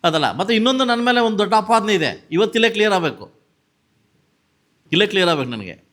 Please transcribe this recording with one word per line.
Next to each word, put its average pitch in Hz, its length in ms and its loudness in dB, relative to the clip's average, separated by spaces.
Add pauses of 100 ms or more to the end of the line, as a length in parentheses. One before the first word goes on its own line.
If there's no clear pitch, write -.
ಅದಲ್ಲ. 156 280 0
ಮತ್ತೆ 196 240 -2
ಇನ್ನೊಂದು 262 280 0
ನನ್ನ 240 180 -2
ಮೇಲೆ 247 180 2
ಒಂದು 226 180 0
ದೊಡ್ಡ 202 160 0
ಅಪಾದನೆ 214 400 2
ಇದೆ, 156 380 -4
ಇವತ್ತಿಲ್ಲೇ 220 380 2
ಕ್ಲಿಯರ್ 208 220 0
ಆಗ್ಬೇಕು, 143 480 -4 (1500)
ಇಲ್ಲೇ 185 140 4
ಕ್ಲಿಯರ್ 190 220 0
ಆಗ್ಬೇಕು 139 220 -2
ನನಗೆ. 101 420 -12